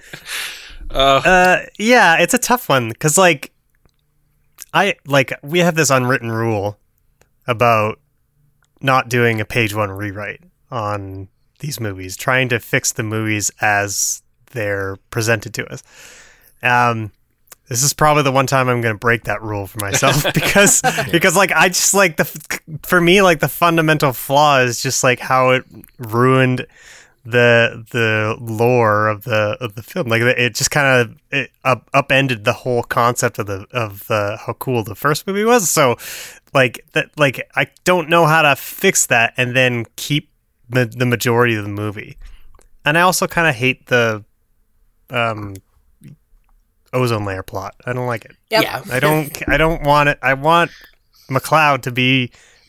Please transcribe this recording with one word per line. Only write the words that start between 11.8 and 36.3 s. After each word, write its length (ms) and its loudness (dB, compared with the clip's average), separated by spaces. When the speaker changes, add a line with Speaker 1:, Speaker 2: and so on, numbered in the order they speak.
Speaker 2:
trying 320 0
to 100 -2
fix 320 -4
the 120 -8
movies 460 -4
as 600 -2
they're 460 -6
presented 460 -4
to 160 -8
us. 100 -14
Um, 500 0
this 120 -4
is 120 0
probably 300 2
the 80 2
one 140 2
time 240 0
I'm 120 0
gonna 140 -2
break 280 0
that 180 -6
rule 260 -6
for 120 -14
myself 440 0
<laughs> 100 -2
because, 500 2
Speaker 3:
Yeah. 280 -2
Speaker 2:
because, 240 2
like, 160 2
I 180 4
just, 240 -2
like, 240 2
the 60 0
f-, 360 -10
for 180 2
me, 220 6
like, 160 4
the 80 -2
fundamental 640 2
flaw 460 2
is 240 -2
just, 200 -2
like, 160 2
how 320 2
it 140 0
ruined 680 0
the, 640 2
the 500 -2
lore 680 2
of 160 -4
the, 380 -2
of 140 -10
the 80 -16
film. 260 -8
Like, 140 0
it 320 0
just 160 -4
kinda, 380 2
it 200 -6
up-, 300 -2
upended 500 0
the 80 0
whole 320 -2
concept 560 0
of 80 -4
the, 240 -10
of 360 -8
the, 380 -2
how 80 -8
cool 300 -4
the 120 -10
first 300 -2
movie 200 -4
was. 240 2
So, 260 2